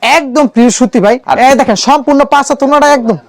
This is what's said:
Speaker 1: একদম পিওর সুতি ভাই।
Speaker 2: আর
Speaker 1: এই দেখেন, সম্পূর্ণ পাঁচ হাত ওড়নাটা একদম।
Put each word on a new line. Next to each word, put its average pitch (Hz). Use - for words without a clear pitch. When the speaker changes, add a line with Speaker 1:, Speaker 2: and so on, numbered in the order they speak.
Speaker 1:
একদম 277
পিওর 233
সুতি 240
ভাই। 214
Speaker 2:
আর -
Speaker 1:
এই 262
দেখেন, 226
সম্পূর্ণ 285
পাঁচ 285
হাত 285
ওড়নাটা 285
একদম। 226